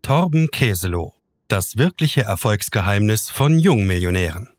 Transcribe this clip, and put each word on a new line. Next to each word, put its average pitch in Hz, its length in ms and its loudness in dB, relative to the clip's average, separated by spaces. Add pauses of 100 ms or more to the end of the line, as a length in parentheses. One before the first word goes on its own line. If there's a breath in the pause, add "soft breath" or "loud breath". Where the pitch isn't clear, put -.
Torben 160 400 2
Käselow. 87 640 -2 (360)
Das 98 280 -2
wirkliche 147 460 0
Erfolgsgeheimnis 104 1040 0
von 151 300 2
Jungmillionären. 92 1000 0